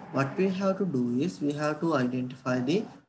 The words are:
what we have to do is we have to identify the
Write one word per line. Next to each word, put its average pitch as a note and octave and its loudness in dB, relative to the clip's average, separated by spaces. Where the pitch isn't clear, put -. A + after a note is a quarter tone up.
what C3+ 0
we F#3 4
have F#3+ 0
to G3+ 0
do B2 0
is F3 -2
we C#3+ 0
have D3+ -2
to E3 2
identify B2+ 0
the D#3+ 2